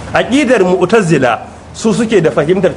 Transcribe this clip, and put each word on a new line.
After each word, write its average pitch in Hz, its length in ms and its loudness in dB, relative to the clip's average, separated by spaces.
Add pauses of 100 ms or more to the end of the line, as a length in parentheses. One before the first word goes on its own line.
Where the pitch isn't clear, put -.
(140)
Aqidar 240 500 2
Mu'tazila 175 760 2 (360)
su 220 180 -2
suke 220 300 0
da 156 80 2
fahimtar 175 460 0